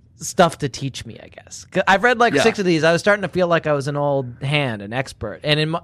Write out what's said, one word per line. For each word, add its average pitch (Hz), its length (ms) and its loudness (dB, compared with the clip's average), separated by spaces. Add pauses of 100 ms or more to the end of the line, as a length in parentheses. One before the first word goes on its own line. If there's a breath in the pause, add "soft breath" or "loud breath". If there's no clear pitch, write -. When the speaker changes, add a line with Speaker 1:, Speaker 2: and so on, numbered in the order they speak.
(160)
Speaker 1:
stuff - 420 0
to 147 120 -4
teach - 340 -10
me, 110 180 -16
I - 60 -20
guess. - 420 -20
'Cause 185 160 -2
I've 190 160 4
read, 247 160 2
like, 233 160 4
Speaker 2:
Yeah. 139 80 4
Speaker 1:
six 214 160 2
of 196 60 -2
these. 160 200 2
I 165 80 6
was 170 80 2
starting 208 220 2
to 165 60 -6
feel 180 200 0
like 160 180 0
I 151 80 0
was 139 140 -2
an 143 80 -4
old 139 460 -2
hand, 139 380 -2
an 101 140 -10
expert. 113 500 -8
And 151 160 0
in 156 100 0
my, 170 140 -4